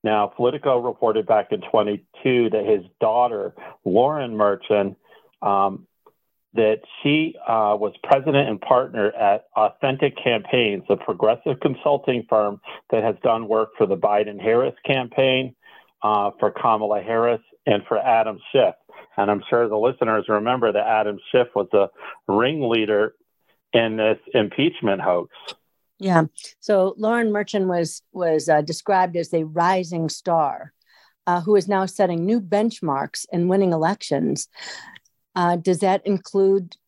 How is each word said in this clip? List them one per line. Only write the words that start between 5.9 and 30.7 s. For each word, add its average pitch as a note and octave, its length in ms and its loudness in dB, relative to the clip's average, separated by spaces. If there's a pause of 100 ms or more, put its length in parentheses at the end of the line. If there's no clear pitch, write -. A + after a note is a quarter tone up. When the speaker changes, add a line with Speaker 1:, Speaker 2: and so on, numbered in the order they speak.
Speaker 1:
that A2 260 2 (220)
she, D#3 340 0 (100)
uh, G#2+ 320 2
was G#2 140 -4 (100)
president C#3 460 2
and G#2 120 -6
partner A#2 520 0
at G#2 420 0
Authentic C3+ 600 0
Campaigns, A2 720 -2
a G2+ 80 2
progressive A2 640 -2
consulting C#3 680 -2
firm G#2 320 0 (300)
that A2 140 2
has A2 180 -2
done A#2 240 0
work A2 300 0
for G#2+ 100 2
the F#2+ 100 0
Biden-Harris G#2 800 0 (100)
campaign, C3 680 -2 (480)
uh, G#2 280 0 (100)
for G#2+ 100 0
Kamala G#2+ 520 0
Harris, A2+ 400 0 (240)
and G#2 200 2
for A2 120 -2
Adam A2 420 0 (100)
Schiff. A2+ 240 2 (420)
And G2+ 140 0
I'm G2+ 200 -2
sure A#2+ 180 2
the G#2+ 80 -2
listeners A2 520 0
remember A2 440 0
that G#2 140 0
Adam G#2+ 320 0 (120)
Schiff B2 240 2
was G2+ 160 -2
the G2 180 4 (380)
ringleader A2+ 880 0 (580)
in A2+ 240 2
this A2 220 2 (140)
impeachment G#2+ 680 0
hoax. F2 320 -2 (640)
Speaker 2:
Yeah. F3+ 260 2 (360)
So F#3+ 360 2
Lauren A3+ 340 0
Merchan G#3 360 -2
was, F3 360 -2 (100)
was, E3 360 0
uh, D3+ 140 4
described F3 540 -2
as E3+ 180 -4
a D#3+ 100 -2
rising E3+ 640 -2
star, D#3+ 640 -4 (540)